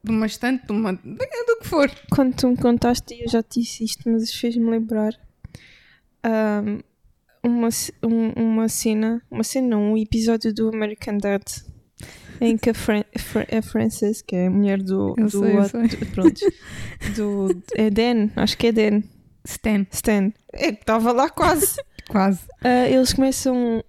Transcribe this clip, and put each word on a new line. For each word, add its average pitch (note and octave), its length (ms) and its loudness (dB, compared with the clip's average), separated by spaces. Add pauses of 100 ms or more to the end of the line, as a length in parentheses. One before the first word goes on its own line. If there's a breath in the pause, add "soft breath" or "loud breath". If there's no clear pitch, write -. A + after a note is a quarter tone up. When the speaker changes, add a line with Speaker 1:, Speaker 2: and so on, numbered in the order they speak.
Speaker 1:
de G#3+ 80 -4
uma A3 140 2
estante, B3+ 420 -2
de G#3 60 -4
uma, G#3 200 0
de, F#3 60 -8 (460)
do A#4 160 0
que - 80 -14
for. C#4+ 200 2 (220)
Speaker 2:
Quando C4 240 2
tu B3+ 140 2
me B3 80 2
contaste, A#3+ 640 0
eu A#3 80 -6
já A#3 120 2
te A#3+ 200 -4
disse A3+ 240 -6
isto, - 240 -6
mas A3+ 240 0
fez-me A#3 360 -2
lembrar, A3+ 440 -2 (1080 loud breath)
ahm, G#3+ 560 0 (640)
uma A#3+ 280 2
ce-, - 220 -6 (100)
um, A3+ 320 0
uma A3+ 320 2
cena, A3 540 -2 (100)
uma A3+ 120 -4
cena C4 260 -2
não, G#3 240 2
um A3 40 2
episódio A3 560 0
do A3 160 0
American G#3+ 480 -4
Dad, G3+ 260 0 (1000 loud breath)
em A3+ 160 2
que A#3+ 120 2
a A3+ 40 0
Fran-, G#3 320 -2 (100)
a A3 40 -2
Fran-, - 380 -4
a A3 40 0
Frances, A3 600 -2
que - 140 -8
é F3+ 120 2
a - 40 2
mulher G3 300 2
do, F#3+ 360 -2
Speaker 1:
Eu A3 100 2
Speaker 2:
do - 20 0 (100)
Speaker 1:
sei, G3+ 160 4
eu G3+ 60 6
Speaker 2:
ato-, A3+ 280 0
Speaker 1:
sei. - 240 -6
Speaker 2:
pronto, D4 280 4 (720 loud breath)
do, G3+ 480 -2 (120)
é G#3+ 140 2
Dan, A3 460 2
acho - 220 -2
que A#3 100 2
é A#3 40 4
Dan. G#3+ 300 2 (440)
Speaker 1:
Stan. G3+ 460 -2
Speaker 2:
Stan. D4 400 2 (220)
É - 180 0
que G#3+ 100 -10
estava A3+ 300 2
lá C4+ 180 2
quase. F4 480 2 (160)
Speaker 1:
<laughs> - 160 -20
Quase. G3 300 2 (240)
Speaker 2:
Ah, B3 260 4
eles B3+ 240 4
começam B3 760 0